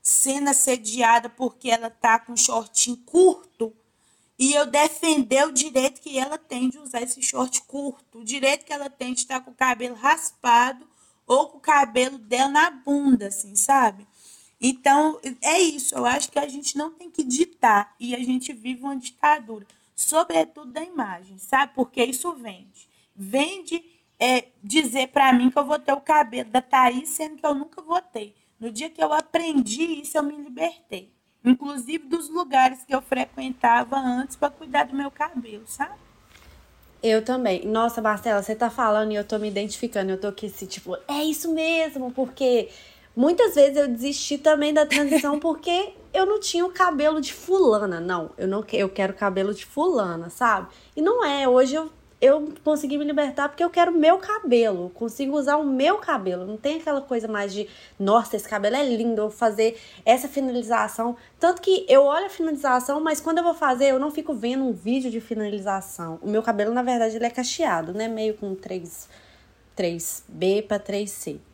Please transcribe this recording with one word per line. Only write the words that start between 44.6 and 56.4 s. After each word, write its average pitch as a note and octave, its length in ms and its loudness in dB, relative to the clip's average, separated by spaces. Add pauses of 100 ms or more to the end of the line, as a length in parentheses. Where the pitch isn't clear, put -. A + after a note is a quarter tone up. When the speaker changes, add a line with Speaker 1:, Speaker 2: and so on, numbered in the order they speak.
Speaker 2:
da D4+ 140 4
transição D4 520 2
Speaker 1:
<laughs> - 20 -4
Speaker 2:
porque F4 540 -2 (200)
eu F#4+ 120 4
não G#4+ 120 0
tinha F4 260 -2
o F#4 60 -2
cabelo D#4 500 0
de C4+ 140 -8
fulana. G#3+ 680 2
Não, E3+ 380 -4
eu F#3+ 80 -4
não G3 160 -2
que-, A3 140 -6
eu G3 120 0
quero G3 260 -4
cabelo G3 380 -2
de - 140 -10
fulana, G3 640 -2
sabe? G#3 380 -2 (260)
E D4+ 80 -4
não A4 220 2
é, C#4 240 0
hoje B3+ 260 4
eu, D#4 160 -4 (300)
eu D4 320 4 (100)
consegui D4 360 0
me D4 60 -4
libertar D4 440 -2
porque E4+ 160 -2
eu F4 60 0
quero F4 200 2
meu E4 280 6
cabelo, A#3 720 0
consigo C4+ 460 -6
usar C#4+ 200 0
o D#4 80 0
meu C#4 340 2
cabelo. F#3+ 480 -4